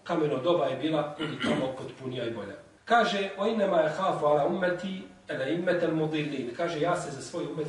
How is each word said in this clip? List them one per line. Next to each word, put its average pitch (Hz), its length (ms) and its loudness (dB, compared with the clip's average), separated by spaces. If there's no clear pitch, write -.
kameno 151 340 0
doba 170 280 4
je 131 120 0
bila 151 380 0
kud 156 180 -6
i - 60 -10
kamo 139 380 0
potpunija 123 480 -6
i 113 60 -4
bolja. 101 240 -8
Kaže, 202 520 4
o 196 100 0
innama 208 300 4
yakhafu - 480 2
ala 147 220 4
ummeti 185 560 -2
al 151 80 -4
a'immat 175 460 0
al 156 120 2
mudillin. 147 640 -2
Kaže, 160 240 -2
ja 175 140 2
se - 160 -6
za - 100 -10
svoj 165 240 -6
umet 156 240 -6